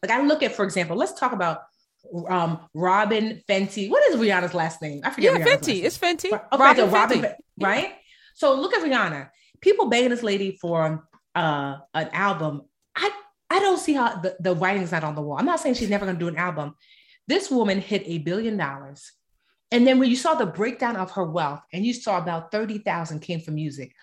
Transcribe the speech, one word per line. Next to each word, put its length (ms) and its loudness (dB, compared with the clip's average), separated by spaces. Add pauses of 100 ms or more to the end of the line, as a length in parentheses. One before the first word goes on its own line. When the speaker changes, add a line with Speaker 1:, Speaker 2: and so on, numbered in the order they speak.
Speaker 1:
like, 100 0
I 80 2
look 220 2
at, 100 0
for 140 0
example, 280 -2
let's 240 -2
talk 140 0
about, 280 -2 (680)
um, 320 0 (140)
Robin 720 0
Fenty. 400 -2
What 220 6
is 100 0
Rihanna's 320 2
last 300 -4
name? 200 -8
I 60 -2
forget 240 4
Speaker 2:
Yeah, 60 2
Speaker 1:
Rihanna's 100 2
Speaker 2:
Fenty. 80 6
Speaker 1:
last 120 -2
name. 180 0
Speaker 2:
It's 120 -4
Fenty. 340 -2
Speaker 1:
Ri-, 60 -2 (140)
okay, 100 4
Speaker 2:
Robin 280 6
Speaker 1:
so 40 2
Robin 240 4
Speaker 2:
Fenty. 40 -4
Speaker 1:
Fe-, 140 -4 (200)
Speaker 2:
Yeah. 100 -2
Speaker 1:
right? 280 -2 (400)
So 200 2
look 200 -2
at 80 2
Rihanna. 480 -2 (320)
People 260 4
begging 220 4
this 120 -4
lady 380 -2
for, 480 -2 (260)
uh, 420 -2 (180)
an 180 -4
album. 500 -2 (320)
I, 160 -2 (380)
I 120 2
don't 180 2
see 160 0
how 220 0
the, 240 -4
the 140 0
writing's 380 0
not 120 -2
on 100 -4
the 80 -6
wall. 160 -6
I'm 80 0
not 140 0
saying 160 0
she's 120 -4
never 160 0
gonna 140 -2
do 100 -2
an 80 -6
album. 380 -4 (540)
This 200 0
woman 320 2
hit 240 -2
a 140 -4
billion 380 -2
dollars. 560 -8 (580)
And 160 6
then 120 6
when 120 4
you 60 2
saw 180 2
the 120 0
breakdown 500 -4
of 160 -6
her 120 -2
wealth 380 -4 (100)
and 140 -4
you 80 0
saw 240 -2
about 320 -6
thirty 280 -4
thousand 420 -6
came 200 -8
from 140 -10
music, 380 -8 (100)